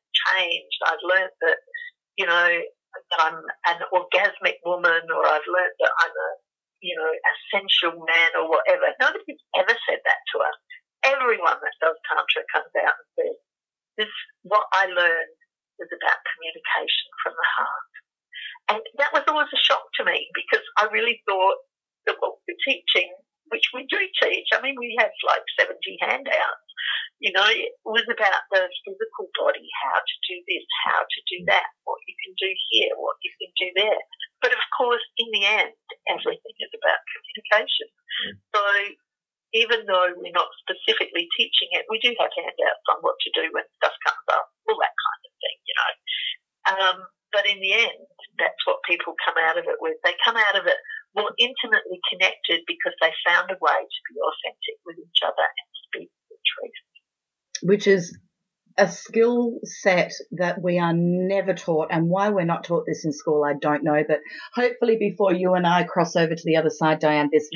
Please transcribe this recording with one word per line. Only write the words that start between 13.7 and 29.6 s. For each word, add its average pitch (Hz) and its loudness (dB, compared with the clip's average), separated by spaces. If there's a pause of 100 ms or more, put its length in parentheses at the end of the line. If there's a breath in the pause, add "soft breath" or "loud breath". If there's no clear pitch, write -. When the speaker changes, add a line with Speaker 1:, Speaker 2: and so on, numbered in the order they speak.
Speaker 1:
"This, 214 -6 (280)
what 202 2
I 190 4
learned 170 2 (420)
was 170 -10
about - -2 (160)
communication - -4 (140)
from - -4
the - -2 (100)
heart." - -6 (840 loud breath)
And 214 -6 (180)
that 285 0
was 294 0
always 302 0
a 262 0
shock - 2 (140)
to 220 -2
me, - -2
because - 0 (180)
I 208 0
really 226 0
thought 190 2 (480)
that - -2
what - -2
we're - -10
teaching, 269 0 (400)
which - 0
we 277 -10
do 392 0 (200)
teach, - 0
I 233 2
mean, 269 -4
we 240 -8
have, 220 2 (120)
like, - 2 (160)
seventy - -2
handouts, - -2 (520 loud breath)
you 202 -2
know, 190 2
it - 0
was 226 0
about 214 2
the 185 4 (200)
physical 427 -10
body, - 0 (160)